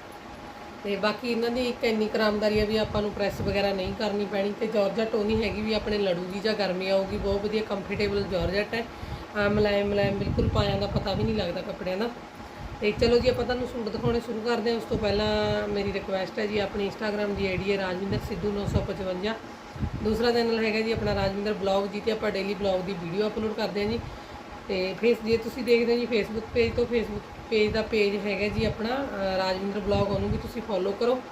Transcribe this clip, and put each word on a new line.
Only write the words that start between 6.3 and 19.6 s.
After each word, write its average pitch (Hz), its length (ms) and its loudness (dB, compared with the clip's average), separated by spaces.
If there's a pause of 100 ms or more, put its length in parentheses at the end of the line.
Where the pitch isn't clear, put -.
ਜਾਂ 214 140 2
ਗਰਮੀ 185 340 0
ਆਊਗੀ, 190 280 2
ਬਹੁਤ 202 280 0
ਵਧੀਆ 214 180 0
ਕੰਫਰਟੇਬਲ 202 600 -2
ਜਾਰਜਟ 190 520 0
ਹੈ। 233 80 0
ਅਹ - 680 -4
ਮੁਲਾਇਮ 208 380 4
ਮੁਲਾਇਮ, 202 300 2
ਬਿਲਕੁਲ 202 300 2
ਪਾਇਆਂ 202 300 2
ਦਾ 202 80 0
ਪਤਾ 196 260 0
ਵੀ 196 120 0
ਨਹੀਂ 226 120 2
ਲੱਗਦਾ 180 240 -2
ਕੱਪੜਿਆਂ 185 360 -4
ਦਾ। 233 140 -2 (680)
ਤੇ 214 120 2
ਚਲੋ 240 260 6
ਜੀ 240 100 2
ਆਪਾਂ 247 160 2
ਤੁਹਾਨੂੰ 247 220 -2
ਸੂਟ 233 220 -4
ਦਿਖਾਉਣੇ 233 320 0
ਸ਼ੁਰੂ 220 200 -4
ਕਰਦੇ 226 300 0
ਹਾਂ। 233 60 2
ਉਸ 220 80 -4
ਤੋਂ 247 140 -2
ਪਹਿਲਾਂ 208 720 2
ਮੇਰੀ 202 240 0
ਰਿਕੁਐਸਟ 190 460 -4
ਹੈ 214 80 0
ਜੀ, 208 120 -2
ਆਪਣੀ 202 300 0
Instagram 208 460 -2
ਦੀ 196 120 0
ਆਈ 185 100 0
ਡੀ 190 160 0
ਹੈ 196 40 2
ਰਾਜਵਿੰਦਰ 190 420 -2 (100)
ਸਿੱਧੂ 208 240 -2
ਨੌ 202 140 -2
ਸੌ 196 140 2
ਪਚਵੰਜਾ, 190 540 -2 (680)